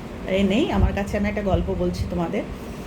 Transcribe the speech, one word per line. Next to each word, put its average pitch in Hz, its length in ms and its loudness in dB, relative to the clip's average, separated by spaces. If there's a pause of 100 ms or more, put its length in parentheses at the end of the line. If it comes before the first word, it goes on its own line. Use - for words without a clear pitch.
(280)
এ 190 160 2
নেই। 202 280 4
আমার 196 220 4
কাছে, 196 240 -2
আমি 202 120 0
একটা 208 120 -2
গল্প 185 380 2
বলছি 175 300 0
তোমাদের, 175 320 -2 (460)